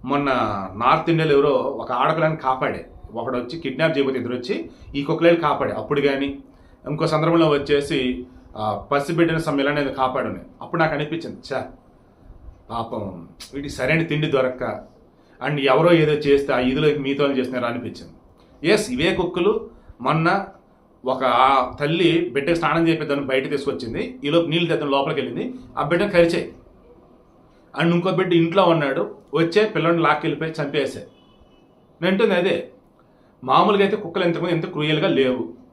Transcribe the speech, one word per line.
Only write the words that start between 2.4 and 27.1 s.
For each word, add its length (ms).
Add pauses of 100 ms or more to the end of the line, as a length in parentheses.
కాపాడే, 360 (380)
ఒకడు 200
వచ్చి 220
కిడ్నాప్ 340
చేయబోతే 240
ఇద్దరు 200
వచ్చి 160 (420)
ఈ 100
కుక్కలని 380
కాపాడే, 340
అప్పుడు 280
కానీ 200 (640)
ఇంకో 240
సందర్భంలో 420
వచ్చేసి, 440 (600)
ఆ, 40 (280)
పసిబిడ్డని 560
some 140
ఇలానే 240
ఏదో 160
కాపాడునే. 400 (200)
అప్పుడు 200
నాకు 160
అనిపించింది, 500
ఛా, 120 (1080)
పాపం 320 (520)
వీడికి 260
సరైన 320
తిండి 240
దొరక్క 260 (840)
and 120 (160)
ఎవరో 180 (120)
ఏదో 120 (120)
చేస్తే 300
ఆ 120
ఈదులో 180 (200)
మీతో 320
చేస్తున్నారా 340
అనిపించింది. 400 (580)
ఎస్, 240
ఇవే 140 (100)
కుక్కలు 320 (540)
మొన్న 220 (760)
ఒక 180 (220)
ఆ 60 (300)
తల్లి 280 (240)
బిడ్డకి 280
స్నానం 280
చేపిద్దామని 420
బయట 220
తీసుకొచ్చింది, 500 (220)
ఈలోపు 280
నీళ్ళు 180
తెద్దాం 240
లోపలికి 260
వెళ్ళింది, 240 (340)
ఆ 120
బిడ్డను 240
కరిచాయి. 340 (1300)